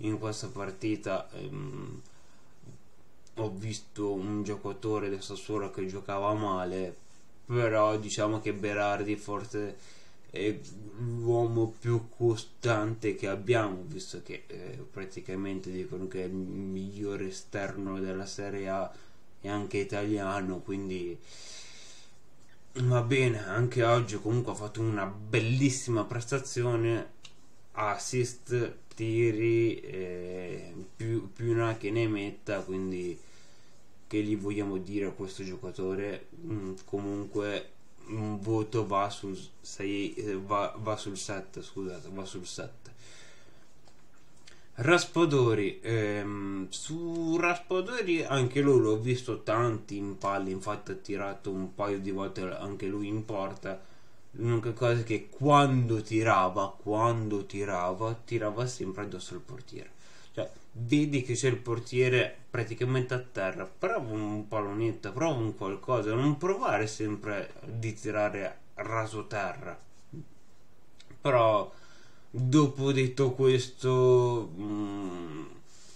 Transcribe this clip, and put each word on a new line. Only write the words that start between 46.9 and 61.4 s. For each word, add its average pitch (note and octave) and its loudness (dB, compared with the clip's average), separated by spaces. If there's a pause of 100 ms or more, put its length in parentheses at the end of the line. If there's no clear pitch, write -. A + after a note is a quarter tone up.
Raspadori F3+ 2
anche C3+ 4
lui C#3 10
l'ho G#2+ 6
visto A#2+ 0
tanti A2 2
in G2 -4
palla, G2 0
infatti G2+ -4
ha F#2+ -6
tirato G2 -4
un F#2+ -4
paio G2+ 0
di G2 -2
volte G2 -2
anche F#2+ -4
lui G2+ -2
in A2 -2
porta. G2 -4 (520)
L'unica A#2 2
cosa A#2+ 4
è A2 -2
che G#2+ -2
quando C3 6
tirava, G2+ 4
quando G#2+ 2
tirava, G2 -2 (100)
tirava G#2+ 0
sempre G2 -4
addosso F#2 -8
al F2 -8
portiere. - -12 (420)
Cioè, - -4 (240)
vedi C#3 4
che B2+ 0
c'è C3 4